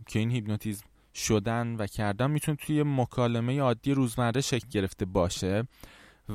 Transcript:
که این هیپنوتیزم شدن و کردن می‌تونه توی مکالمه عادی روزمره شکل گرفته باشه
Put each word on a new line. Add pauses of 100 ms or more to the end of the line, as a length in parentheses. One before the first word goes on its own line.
که
این
هیپنوتیزم (320)
شدن
و
کردن
می‌تونه
توی
مکالمه
عادی
روزمره
شکل
گرفته
باشه (720)